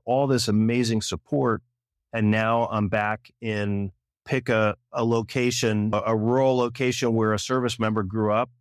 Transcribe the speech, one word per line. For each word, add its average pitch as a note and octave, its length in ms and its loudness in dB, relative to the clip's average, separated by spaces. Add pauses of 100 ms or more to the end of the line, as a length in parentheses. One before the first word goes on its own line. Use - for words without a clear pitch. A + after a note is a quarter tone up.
all C3 220 0
this C3 220 0
amazing A2+ 540 0
support, A#2+ 600 -2 (500)
and G#2+ 200 2
now A2+ 340 2
I'm G#2 220 -2
back G#2+ 420 -4 (100)
in," G#2 520 -4 (340)
pick B2+ 220 -2
a, A2 280 2 (160)
a A#2+ 120 -2
location, A#2 880 0
a, G#2 140 0
a A2+ 100 2
rural B2+ 400 2
location B2 580 0
where A2 180 2
a G#2 60 0
service B2 400 -2
member A2 240 0
grew G#2+ 300 -2
up. A#2 180 0 (100)